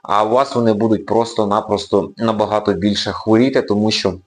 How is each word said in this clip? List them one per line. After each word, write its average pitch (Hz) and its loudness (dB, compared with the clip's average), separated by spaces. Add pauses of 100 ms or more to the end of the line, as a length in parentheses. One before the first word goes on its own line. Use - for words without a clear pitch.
а 104 2
у 110 0
вас 131 0
вони 113 2
будуть 104 0
просто-напросто 104 0
набагато 104 0
більше 101 -2
хворіти, 117 2
тому 104 0
що 98 -2 (140)